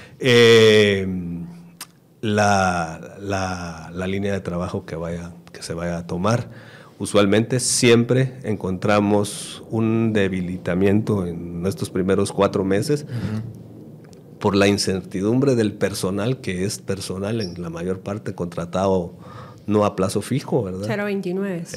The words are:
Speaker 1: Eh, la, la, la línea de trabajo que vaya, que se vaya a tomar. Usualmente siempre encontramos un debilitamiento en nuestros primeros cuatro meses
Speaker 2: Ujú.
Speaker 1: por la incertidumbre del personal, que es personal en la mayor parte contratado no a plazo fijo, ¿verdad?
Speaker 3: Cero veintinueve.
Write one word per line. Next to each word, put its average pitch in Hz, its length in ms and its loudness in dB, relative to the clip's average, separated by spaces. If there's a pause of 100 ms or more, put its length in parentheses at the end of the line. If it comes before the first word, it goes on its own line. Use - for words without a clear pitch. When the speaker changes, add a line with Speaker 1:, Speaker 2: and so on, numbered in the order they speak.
(200)
Speaker 1:
Eh, 110 880 8 (1160)
la, 95 960 0
la, 90 760 -6
la 92 140 -6
línea 98 260 -4
de 95 80 -4
trabajo 87 440 -6
que - 100 -10
vaya, 85 360 -8 (200)
que - 120 -18
se 85 100 -8
vaya 85 240 -4
a 87 100 -10
tomar. 104 420 -2 (500)
Usualmente 104 600 4
siempre 123 840 4
encontramos 104 1300 0
un 113 420 2
debilitamiento 95 1120 0
en 85 380 -8
nuestros 98 260 -4
primeros 95 420 0
cuatro 98 320 2
meses 107 420 -2
Speaker 2:
Ujú. - 1300 -12
Speaker 1:
por 98 180 0
la 101 120 6
incertidumbre 101 880 0
del 107 180 2
personal, 101 680 -4
que 92 240 -4
es 107 120 -6
personal 98 640 -6
en 87 180 -8
la 85 120 -8
mayor 92 300 -6
parte 101 340 -8
contratado 90 800 -2 (520)
no 104 180 4
a 95 100 0
plazo 95 280 -2
fijo, 127 400 -2
¿verdad? 95 240 -6
Speaker 3:
Cero 208 180 -4
veintinueve. 190 580 -4 (140)